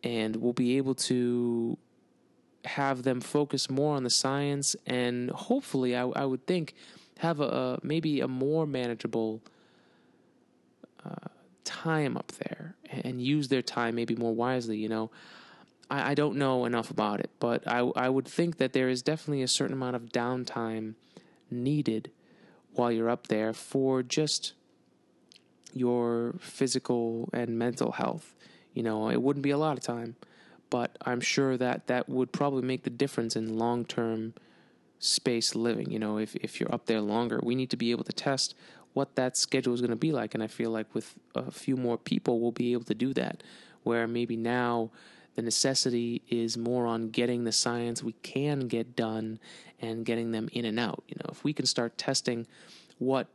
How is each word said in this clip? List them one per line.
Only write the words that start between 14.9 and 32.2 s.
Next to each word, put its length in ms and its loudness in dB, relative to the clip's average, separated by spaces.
I, 220 0
I 20 2
don't 220 2
know 300 2
enough 260 0
about 300 2
it, 80 -4
but 260 2
I, 140 2
I 300 2
would 180 2
think 300 0
that 160 2
there 160 4
is 120 0
definitely 420 0
a 40 0
certain 260 2
amount 220 -2
of 120 -6
downtime 880 -2
needed 640 0
while 180 4
you're 180 2
up 180 0
there 260 2
for 500 0
just 500 0
your 640 2
physical 920 0
and 260 -2
mental 360 0
health. 420 -4
You 100 -2
know, 260 0
it 120 2
wouldn't 220 2
be 80 2
a 60 2
lot 200 2
of 60 -10
time, 320 -6
but 320 0
I'm 200 0
sure 340 2
that 320 0
that 220 0
would 240 0